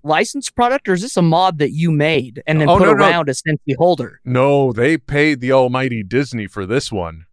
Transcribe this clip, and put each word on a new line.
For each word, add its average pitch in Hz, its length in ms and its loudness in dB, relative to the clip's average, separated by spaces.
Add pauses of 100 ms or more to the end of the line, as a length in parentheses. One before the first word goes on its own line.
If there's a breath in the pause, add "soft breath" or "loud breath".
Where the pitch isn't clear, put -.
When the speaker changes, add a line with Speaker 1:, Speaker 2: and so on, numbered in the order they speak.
Speaker 1:
licensed 170 520 -4
product, 247 340 -2
or 190 40 2
is 180 80 -2
this 254 160 -10
a 185 40 2
mod 170 380 2
that 143 120 0
you 160 200 -2
made 143 540 -2
and 156 140 0
then 151 100 2
Speaker 2:
Oh, 180 80 6
Speaker 1:
put 180 100 6
Speaker 2:
no, 156 60 6
no. 135 120 4
Speaker 1:
around 165 240 0
a 131 40 -4
Sensi 147 440 -4
holder? 160 480 -2
Speaker 2:
No, 131 480 2
they 135 240 0
paid 147 420 0
the 127 140 -2
almighty 123 500 0
Disney 113 440 -4
for 98 180 -8
this 120 260 -4
one. 82 420 -8